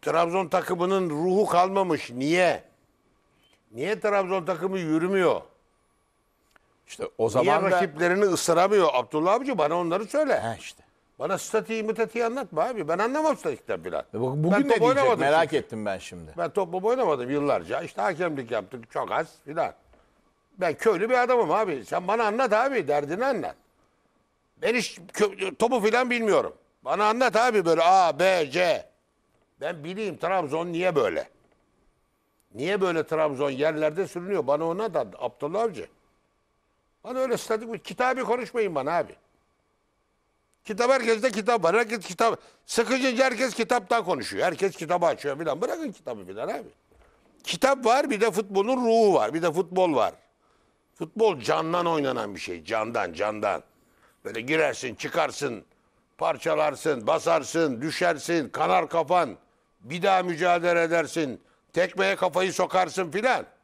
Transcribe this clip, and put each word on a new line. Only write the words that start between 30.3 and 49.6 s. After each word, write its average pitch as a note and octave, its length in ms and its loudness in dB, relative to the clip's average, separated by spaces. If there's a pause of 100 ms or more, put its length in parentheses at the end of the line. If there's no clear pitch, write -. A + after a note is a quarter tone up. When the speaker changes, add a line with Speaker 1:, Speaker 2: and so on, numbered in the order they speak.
Speaker 1:
niye F3 220 0
böyle? F2+ 340 0 (1300)
Niye F3+ 260 -4
böyle E3 260 0
Trabzon D3 440 0
yerlerde D#3 560 -2
sürünüyor? F3 400 -4
Bana D3 180 0
onu E3+ 180 -4
anlat D#3+ 240 -2 (120)
Abdullah D3 440 -6
Avcı. D3+ 240 -6 (1160)
Bana B3+ 140 -6
öyle B3+ 180 0
statik, A3+ 480 -4
kitabı B3+ 400 -2
konuşmayın G#3+ 500 -2
bana C#3+ 180 -2
abi. E3+ 200 -2 (1500)
Kitap, A#3 260 0
herkeste A3+ 400 2
kitap G#3+ 340 0
var. E3+ 120 4
Herkes A3+ 300 -2
kitap. A3 340 0 (260)
Sıkışınca B3 580 2
herkes B3 300 0
kitaptan A3+ 500 0
konuşuyor. B2+ 400 -2
Herkes F3+ 320 0
kitabı E3+ 300 0
açıyor C#3 320 -2
filan. D#3 220 -4
Bırakın D4+ 320 -6
kitabı A2 320 -12
filan G#2 240 -8
abi. A#3+ 200 -10 (760)
Kitap C4 420 0
var, C4+ 240 4
bir G#3 100 0
de A3+ 100 4
futbolun G3+ 460 0
ruhu A3+ 380 4
var. A2+ 200 2
Bir E3 80 -2
de E3+ 100 2
futbol F3+ 440 2